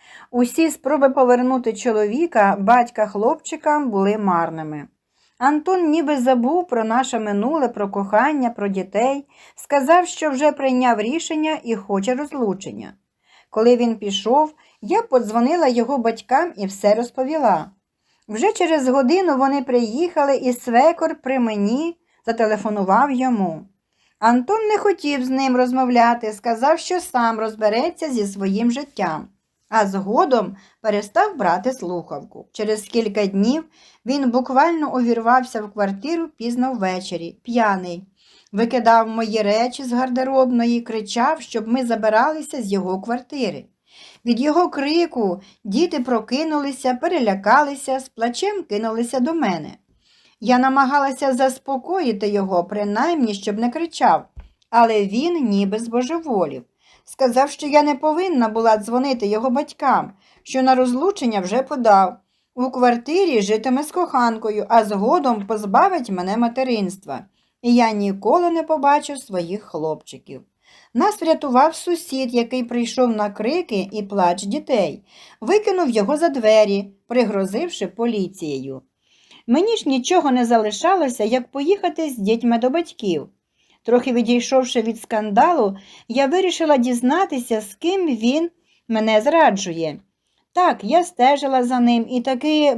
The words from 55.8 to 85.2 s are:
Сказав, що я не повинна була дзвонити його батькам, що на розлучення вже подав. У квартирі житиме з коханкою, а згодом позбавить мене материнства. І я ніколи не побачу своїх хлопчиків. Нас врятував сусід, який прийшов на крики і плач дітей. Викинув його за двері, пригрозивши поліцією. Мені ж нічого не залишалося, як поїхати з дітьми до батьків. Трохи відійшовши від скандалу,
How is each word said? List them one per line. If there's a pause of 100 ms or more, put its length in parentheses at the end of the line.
Сказав,
що
я
не
повинна
була
дзвонити
його
батькам, (300)
що
на
розлучення
вже
подав. (380)
У
квартирі
житиме
з
коханкою,
а
згодом
позбавить
мене
материнства. (380)
І
я
ніколи
не
побачу
своїх
хлопчиків. (520)
Нас
врятував
сусід,
який
прийшов
на
крики
і
плач
дітей. (360)
Викинув
його
за
двері, (160)
пригрозивши
поліцією. (640)
Мені
ж
нічого
не
залишалося,
як
поїхати
з
дітьми
до
батьків. (540)
Трохи
відійшовши
від
скандалу, (320)